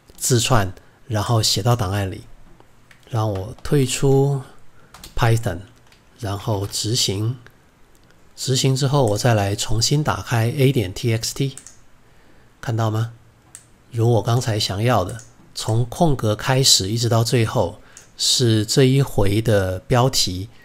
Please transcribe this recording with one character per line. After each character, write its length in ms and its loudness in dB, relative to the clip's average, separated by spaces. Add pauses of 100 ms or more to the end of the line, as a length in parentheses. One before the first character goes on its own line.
(160)
字 240 0
串， 340 2 (340)
然 140 -4
后 220 0
写 180 0
到 140 2
档 160 -4
案 180 -4
里。 120 -12 (880)
让 220 -2
我 300 -8
退 240 2
出 560 2 (760)
Python， 440 0 (600)
然 180 -6
后 300 -4
执 280 -4
行。 420 -2 (1000)
执 200 -4
行 200 2
之 120 -2
后， 180 2
我 120 0
再 160 2
来 220 0
重 260 0
新 220 0
打 180 -2
开 280 0
A 220 2
点 220 -2
T 200 -2
X 200 -4
T， 220 -4 (1040)
看 160 -6
到 140 0
吗？ 220 -4 (800)
如 220 2
我 80 2
刚 200 0
才 180 -2
想 240 -4
要 220 2
的， 140 -10 (340)
从 320 -2
空 300 2
格 200 0
开 260 0
始 280 4
一 80 -2
直 100 -2
到 160 4
最 220 2
后， 340 -2 (380)
是 480 2
这 180 4
一 180 4
回 400 2
的 380 0
标 300 2
题， 400 -4 (160)